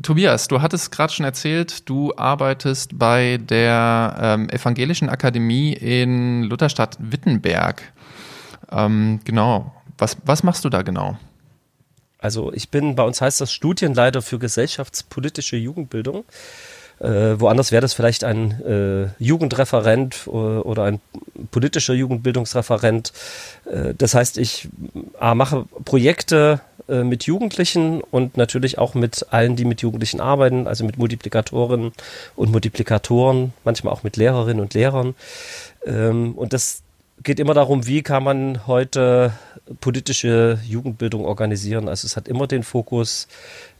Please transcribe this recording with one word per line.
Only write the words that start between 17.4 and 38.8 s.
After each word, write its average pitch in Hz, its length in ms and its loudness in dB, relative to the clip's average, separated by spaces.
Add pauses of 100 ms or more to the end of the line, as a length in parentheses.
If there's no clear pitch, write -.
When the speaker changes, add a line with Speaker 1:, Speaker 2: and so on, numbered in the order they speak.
Speaker 2:
woanders 117 320 4
wäre 117 80 6
das 127 140 2
vielleicht 117 300 2
ein, 110 360 0
äh, 98 480 0 (100)
Jugendreferent 127 1080 0
o-, 110 340 -2
oder 107 240 -2
ein 104 160 0 (500)
politischer 131 440 0
Jugendbildungsreferent. 120 1200 0 (500)
Äh, - 320 -4
das - 180 2
heißt, 123 220 2
ich, - 320 -4 (500)
A, 117 160 2
mache 131 300 0 (220)
Projekte, 147 720 4 (300)
äh, 123 140 0
mit 123 200 -2
Jugendlichen 175 800 0
und 127 340 -2
natürlich 127 400 0
auch 120 180 0
mit 120 360 -2
allen, 117 260 2
die 120 80 0
mit 120 160 0
Jugendlichen 110 400 -2
arbeiten, 127 460 2
also 113 180 -4
mit 110 140 -4
Multiplikatorinnen 117 920 -2 (440)
und 110 140 2
Multiplikatoren, 120 1040 2 (100)
manchmal - 300 0
auch - 80 -10
mit 104 140 -6
Lehrerinnen 117 440 2
und 101 140 -4
Lehrern. 127 400 0 (720)
Ähm, 117 480 0
und - 180 -6
das - 300 -4 (400)
geht 139 160 -2
immer 151 160 2
darum, 135 320 4
wie 139 160 0
kann 135 220 0
man 135 420 -2
heute 123 640 2 (480)